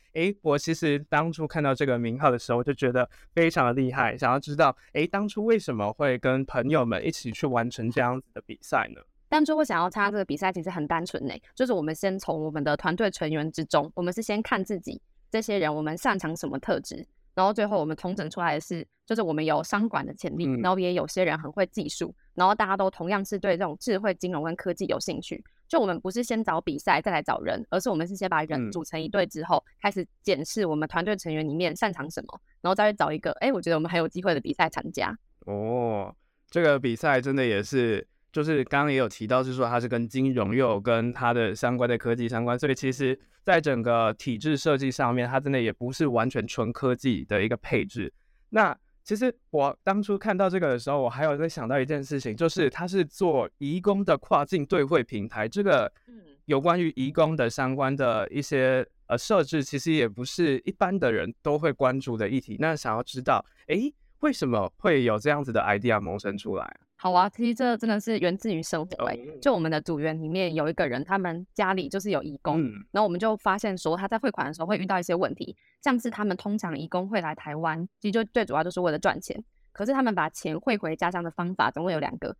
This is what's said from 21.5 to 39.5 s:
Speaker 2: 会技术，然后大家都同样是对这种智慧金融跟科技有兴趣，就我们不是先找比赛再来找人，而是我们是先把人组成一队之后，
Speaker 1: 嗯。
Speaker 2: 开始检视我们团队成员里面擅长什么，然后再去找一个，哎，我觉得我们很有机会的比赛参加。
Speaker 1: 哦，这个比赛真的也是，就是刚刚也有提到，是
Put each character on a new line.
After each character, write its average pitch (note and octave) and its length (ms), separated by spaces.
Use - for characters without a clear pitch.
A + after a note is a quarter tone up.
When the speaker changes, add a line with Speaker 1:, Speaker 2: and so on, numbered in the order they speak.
Speaker 2:
会 F#3+ 160
技 D#3 220
术， - 260
然 F3+ 120
后 G3+ 80
大 A3 100
家 G3 120
都 G3 120
同 F3 220
样 G3+ 140
是 G3+ 120
对 F#3 220
这 F#3+ 60
种 D#3+ 160
智 G#3 180
慧 G3 160
金 F3+ 160
融 D3+ 140
跟 E3 100
科 F3 180
技 F3+ 140
有 - 140
兴 - 200
趣， F3 220
就 E4 120
我 A3 60
们 F3 140
不 F#3 100
是 A#3 120
先 A3+ 220
找 E3 160
比 D3 180
赛 D#3+ 220
再 G3+ 100
来 D#3 120
找 - 180
人， F2+ 300
而 F#3 100
是 A#3 100
我 G3 40
们 D#3+ 120
是 F#3+ 80
先 F#3+ 140
把 D#3+ 160
人 C#3 260
组 D#3+ 140
成 D#3+ 160
一 D#3+ 80
队 G3 180
之 D#3 180
后， F3 120
Speaker 1:
嗯。 - 120
Speaker 2:
开 G#3 80
始 F#3+ 160
检 D#3+ 220
视 G#3 220
我 D#3 80
们 D3+ 140
团 E3+ 160
队 G#3 120
成 E3+ 160
员 D#3 140
里 C#3+ 80
面 E3+ 200
擅 F#3+ 180
长 D#3 180
什 - 140
么， - 160
然 F3 100
后 F#3+ 40
再 G#3 160
去 G#3 60
找 D#3 160
一 D#3 60
个， - 220
哎， C4 120
我 G3+ 80
觉 E3 100
得 E3 60
我 D#3 40
们 E3 100
很 E3+ 80
有 E3 100
机 F3+ 140
会 F#3 120
的 F3 60
比 - 120
赛 D#3+ 160
参 D#3+ 140
加。 F#2 240
Speaker 1:
哦， G#2+ 680
这 E3+ 100
个 D3 180
比 B2 180
赛 C#3 240
真 C3+ 160
的 C3+ 80
也 G#2 180
是， A2+ 440
就 D#3 100
是 D3 220
刚 C#3+ 180
刚 D3 80
也 C3+ 60
有 B2+ 120
提 - 180
到， B2+ 160
是 C3 100